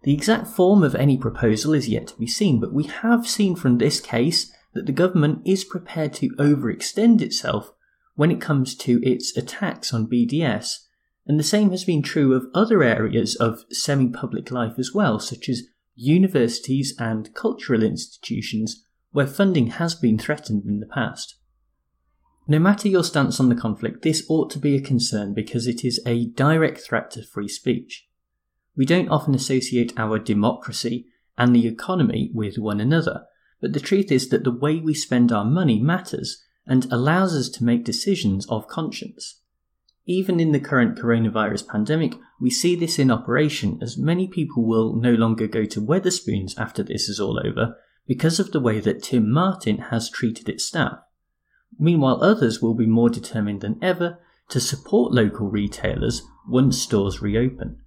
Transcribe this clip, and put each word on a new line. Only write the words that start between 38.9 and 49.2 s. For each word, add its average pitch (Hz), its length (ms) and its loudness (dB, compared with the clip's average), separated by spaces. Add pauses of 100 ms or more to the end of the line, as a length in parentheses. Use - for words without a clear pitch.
Even 185 300 0
in 160 140 4
the 139 80 2
current 127 360 2
coronavirus 110 680 0
pandemic, 147 480 -2 (260)
we 123 100 2
see 175 260 2
this 165 200 -2
in 131 140 4
operation 120 720 0
as - 140 -8
many 175 320 0
people 139 360 -2
will 113 300 2
no 120 200 4
longer 110 340 2
go 110 160 -2
to 104 160 -6
Wetherspoons 113 760 -2
after 104 280 -6
this - 240 -4
is 101 100 -6
all 107 260 -2
over 110 320 -2 (300)
because - 320 0
of 190 140 -2
the 156 80 0
way 110 180 0
that 104 240 -2
Tim 113 300 2